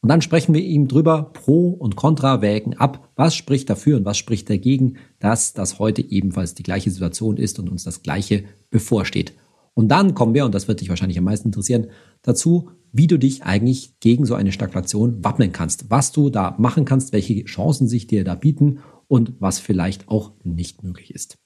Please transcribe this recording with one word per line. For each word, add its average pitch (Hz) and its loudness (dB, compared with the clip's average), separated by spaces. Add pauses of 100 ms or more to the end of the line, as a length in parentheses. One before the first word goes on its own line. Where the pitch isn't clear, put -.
Und 113 2
dann 156 4
sprechen 165 2
wir 160 2
eben 147 2
drüber, 151 2
Pro 170 2
und 131 -4
Contra 135 2
wägen 107 0
ab, - -2
was 160 2
spricht 135 -4
dafür 147 2
und 98 -2
was 104 -4
spricht - -6
dagegen, 131 0 (240)
dass 110 0
das - -8
heute 107 0
ebenfalls 95 -2
die - -16
gleiche 95 -4
Situation 92 -4
ist - -4
und 90 -8
uns 92 -8
das - -12
Gleiche 98 -4 (260)
bevorsteht. - -2 (400)
Und 113 2
dann 180 4
kommen 113 2
wir, 139 2
und - -2
das 95 -4
wird - -2
dich - -12
wahrscheinlich 87 -2
am 90 0
meisten 107 -2
interessieren, 107 -2 (340)
dazu, 165 0 (220)
wie 139 4
du 156 4
dich 135 0
eigentlich 120 -2
gegen 123 4
so 117 0
eine 98 0
Stagflation 107 -2
wappnen 98 0
kannst, - -6
was 131 2
du 143 2
da 95 -2
machen 110 2
kannst, 131 0
welche 104 0
Chancen 131 0
sich 113 -2
dir 101 0
da 90 -4
bieten 147 2 (280)
und 117 2
was 95 -2
vielleicht 95 -4
auch 107 -2 (120)
nicht 85 -8
möglich 90 -14
ist. - -16